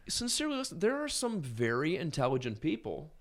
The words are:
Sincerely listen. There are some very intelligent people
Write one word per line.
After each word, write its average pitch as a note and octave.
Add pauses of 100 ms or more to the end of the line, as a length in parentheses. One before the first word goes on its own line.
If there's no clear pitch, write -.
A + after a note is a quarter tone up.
Sincerely C#4
listen. C4
There A3+
are D4
some A#3
very A#2+
intelligent C3
people D3+